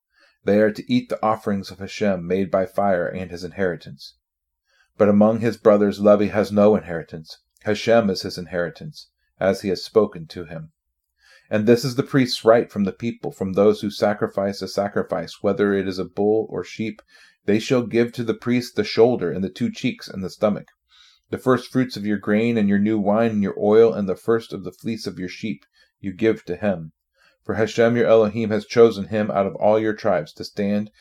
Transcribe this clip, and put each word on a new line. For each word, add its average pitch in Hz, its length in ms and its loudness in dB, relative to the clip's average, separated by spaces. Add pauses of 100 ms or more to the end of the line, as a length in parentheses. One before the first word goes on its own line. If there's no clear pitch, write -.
(440)
They 101 160 4
are 107 100 4
to - 220 -6
eat 123 160 0
the - 160 -4
offerings 107 460 -2
of 92 80 -18
Hashem 98 480 -4
made 92 240 -2
by 95 160 0
fire 95 420 -2
and 92 220 -10
his 87 140 -12
inheritance. 87 720 -8 (840)
But 104 100 4
among 107 320 4
his 113 160 -2
brothers 101 440 4
Levi 104 260 6
has 101 260 -2
no 104 240 6
inheritance. 82 600 -10 (240)
Hashem 107 480 2
is 90 100 -4
his 95 160 -10
inheritance, 85 720 -8 (320)
as 98 220 0
he 101 80 -4
has 87 120 -4
spoken 98 440 0
to 87 180 -14
him. 80 280 -16 (760)
And 107 180 -2
this 120 160 6
is 127 120 -4
the 131 80 0
priest's - 420 -2
right 113 260 6
from 104 140 -2
the 92 80 -2
people, - 400 -8
from 95 220 -6
those 104 260 4
who 107 80 -6
sacrifice 101 720 -4
a 95 80 -8
sacrifice, 92 720 -6
whether 101 300 0
it 98 160 0
is 92 100 -8
a 92 60 -6
bull 104 460 -2
or 92 120 -8
sheep. - 380 -10 (460)
They 104 120 2
shall 123 240 0
give 117 300 0
to 123 120 -8
the 110 100 -2
priest 120 420 -4
the 104 80 0
shoulder 110 480 2
and 92 100 -4
the 95 60 -4
two 113 220 -6
cheeks - 380 -6
and - 140 -12
the 90 60 -8
stomach. - 400 -2 (600)
The - 80 -6
first 127 340 0
fruits 127 240 -2
of 101 80 -10
your 104 140 -2
grain 113 400 0
and 104 100 2
your 101 100 2
new 107 200 2
wine 107 320 2
and 104 120 -2
your 98 160 -4
oil 104 360 6
and 101 120 -4
the 92 80 -2
first 113 380 -2
of 95 100 -10
the 90 100 -12
fleece 113 340 -10
of 90 120 -10
your 90 100 -8
sheep - 360 -10 (340)
you 98 140 -10
give 107 320 0
to 87 120 -8
him. 87 360 -4 (500)
For 101 120 -8
Hashem 113 420 0
your 117 100 2
Elohim 110 440 2
has 104 140 -2
chosen 104 440 4
him 107 220 -2
out 98 160 0
of 95 100 -6
all 107 220 2
your 110 140 0
tribes 92 420 -2
to 98 100 -14
stand, 104 460 -4 (100)